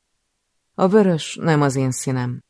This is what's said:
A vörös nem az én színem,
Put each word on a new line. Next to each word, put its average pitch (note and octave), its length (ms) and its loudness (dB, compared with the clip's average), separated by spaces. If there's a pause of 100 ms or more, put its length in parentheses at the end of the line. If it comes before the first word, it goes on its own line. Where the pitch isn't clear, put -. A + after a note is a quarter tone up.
(720)
A F#3+ 140 0
vörös F#3 540 2
nem D#3 200 2
az C3+ 140 0
én C3 160 -2
színem, B2+ 580 -6